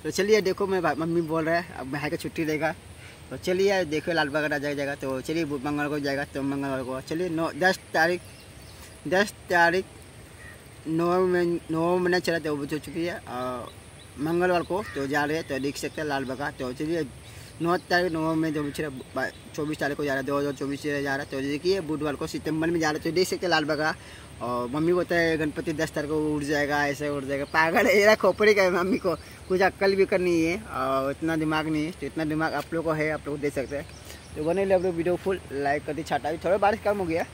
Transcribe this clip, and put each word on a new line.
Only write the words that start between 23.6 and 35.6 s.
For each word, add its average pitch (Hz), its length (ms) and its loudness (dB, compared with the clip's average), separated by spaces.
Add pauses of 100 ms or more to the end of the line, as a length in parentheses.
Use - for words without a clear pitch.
बकरा। 156 300 0 (460)
और 123 260 -2
मम्मी 151 260 2
बोलता 175 220 0
है, 165 220 4
"गणपति 156 360 -2
दस 151 180 -2
तारीख 147 180 -4
को 151 260 0
उड़ 147 80 -2
जाएगा, 147 440 2
ऐसे 143 220 -2
उड़ 143 160 -4
जाएगा।" 139 200 -2
पागल 165 420 4
है, 185 100 6
ये 202 80 8
रहा 214 100 10
खोपड़ी 208 380 6
का 202 80 4
है, 185 100 6
मम्मी 180 260 2
को 170 180 0 (340)
कुछ 185 120 2
अक्ल 196 340 4
भी 190 100 6
कर 190 140 0
नहीं 175 260 4
है 185 160 0
और 135 500 0
इतना 160 240 0
दिमाग 156 320 0
नहीं 156 180 0
है। 170 60 -4
तो 139 140 -8
इतना 160 200 -2
दिमाग 156 280 0
आप 147 200 -4
लोग 165 120 -2
को 160 60 2
है, 156 200 2
आप 143 160 -6
लोग 147 120 -4
देख 143 140 -2
सकते 139 240 -4
हैं। 151 100 -8 (500)
तो 151 60 -4
बने 175 200 2
रहिए 190 120 4
आप 180 60 6
लोग 180 140 0
वीडियो 170 200 2
फुल 185 260 -2 (100)
लाइक 143 340 0